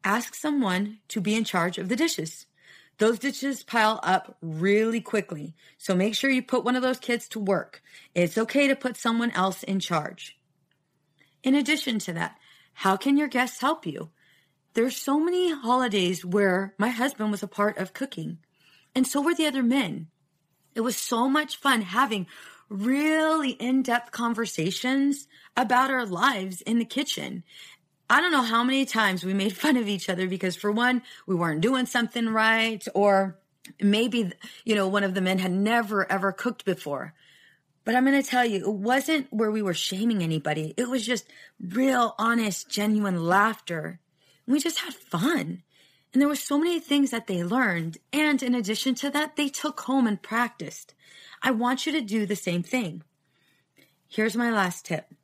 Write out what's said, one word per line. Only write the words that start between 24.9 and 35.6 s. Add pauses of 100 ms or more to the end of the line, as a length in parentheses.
about
our
lives
in
the
kitchen. (680)
I
don't
know
how
many
times
we
made
fun
of
each
other
because,
for
one, (240)
we
weren't
doing
something
right,
or (420)
maybe, (320)
you
know,
one
of
the
men
had
never,